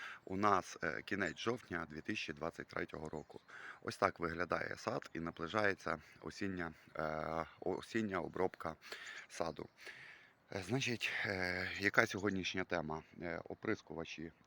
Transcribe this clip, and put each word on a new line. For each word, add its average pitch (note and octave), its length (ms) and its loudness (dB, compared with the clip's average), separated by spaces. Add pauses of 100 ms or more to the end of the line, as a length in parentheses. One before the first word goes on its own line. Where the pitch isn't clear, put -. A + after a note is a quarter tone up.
(240)
у F#2+ 120 -4
нас, G2+ 460 4
е, D2 200 0
кінець F#2+ 360 0
жовтня G2+ 520 -2
дві D#2 100 -6
тисячі - 320 -4
двадцять D2 360 -6
третього D#2 400 -4
року. D#2 320 -10 (420)
Ось - 140 -6
так F#2+ 240 4
виглядає E2+ 560 0
сад - 360 -2
і D#2+ 80 -4
наближається E2+ 760 0 (220)
осіння, F2+ 520 -4 (240)
е, D#2 500 0 (140)
осіння F#2+ 600 0
обробка D#2+ 560 0 (520)
саду. - 400 -4 (840)
Е, G2 100 0
значить, G#2+ 480 2 (160)
е, F#2 420 2 (100)
яка G#2 280 10
сьогоднішня F#2+ 580 2
тема? D#2 380 2 (200)
Е, E2+ 220 -2
оприскувачі, E2 880 -4 (140)